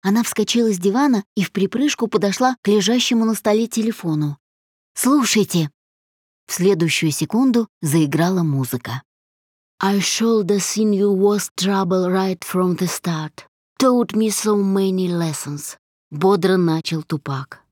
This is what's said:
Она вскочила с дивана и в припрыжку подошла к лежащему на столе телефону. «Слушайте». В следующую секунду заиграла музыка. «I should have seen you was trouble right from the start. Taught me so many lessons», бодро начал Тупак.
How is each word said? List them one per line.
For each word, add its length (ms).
Она 220
вскочила 480
с 60
дивана 460
и 80
в 80
припрыжку 560
подошла 540
к 60
лежащему 580
на 100
столе 320
телефону. 680
«Слушайте». 800
В 60
следующую 580
секунду 560
заиграла 640
музыка. 600
«I 200
should 480
have 120
seen 340
you 200
was 420
trouble 540
right 300
from 380
the 100
start. 580
Taught 360
me 160
so 260
many 520
lessons», 680
бодро 460
начал 460
Тупак. 580